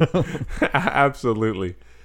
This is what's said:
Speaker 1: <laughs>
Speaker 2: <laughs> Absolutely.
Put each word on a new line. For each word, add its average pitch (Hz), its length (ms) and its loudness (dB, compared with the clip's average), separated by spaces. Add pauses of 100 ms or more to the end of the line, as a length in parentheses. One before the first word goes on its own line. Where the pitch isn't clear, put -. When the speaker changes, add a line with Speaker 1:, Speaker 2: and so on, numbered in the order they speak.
(140)
Speaker 1:
<laughs> 175 120 2 (220)
Speaker 2:
<laughs> - 140 -4 (120)
Absolutely. 110 1000 0 (300)